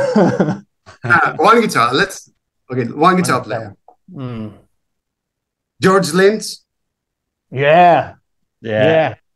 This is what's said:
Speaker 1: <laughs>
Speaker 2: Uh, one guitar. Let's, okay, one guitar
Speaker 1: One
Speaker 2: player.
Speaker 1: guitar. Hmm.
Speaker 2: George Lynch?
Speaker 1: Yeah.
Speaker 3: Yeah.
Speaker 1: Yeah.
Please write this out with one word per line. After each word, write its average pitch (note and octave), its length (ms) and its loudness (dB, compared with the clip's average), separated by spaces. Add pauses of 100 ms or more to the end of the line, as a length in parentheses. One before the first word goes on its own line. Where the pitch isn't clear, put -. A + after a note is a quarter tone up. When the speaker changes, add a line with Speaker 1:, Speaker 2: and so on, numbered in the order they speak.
(140)
Speaker 1:
<laughs> - 500 0 (400)
Speaker 2:
Uh, C3+ 320 0
one G#3 240 4
guitar. B2+ 320 -2
Let's, F3+ 400 -4 (400)
okay, B2 120 -4
one D3 340 2
guitar C#3+ 220 -2
Speaker 1:
One - 40 -14
Speaker 2:
player. A2+ 160 -10
Speaker 1:
guitar. G#2 160 -16 (340)
Hmm. B2 380 -12 (1300)
Speaker 2:
George F#3 320 0
Lynch? G3 300 0 (1040)
Speaker 1:
Yeah. D3 640 4 (480)
Speaker 3:
Yeah. G#2+ 240 0
Speaker 1:
Yeah. D#3+ 280 0 (220)